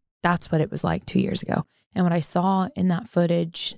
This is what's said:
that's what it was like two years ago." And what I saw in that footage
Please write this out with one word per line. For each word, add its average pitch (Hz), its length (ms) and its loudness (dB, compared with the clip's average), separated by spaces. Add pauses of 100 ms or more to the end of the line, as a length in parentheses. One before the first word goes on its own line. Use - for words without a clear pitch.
(220)
that's 170 300 0
what 160 80 4
it - 100 -2
was - 140 -4
like 170 220 0
two 190 120 0
years - 240 0
ago." - 220 -2 (300)
And 180 100 2
what 175 80 2
I 175 80 2
saw 185 560 0
in 185 120 2
that 175 200 -2
footage 170 680 0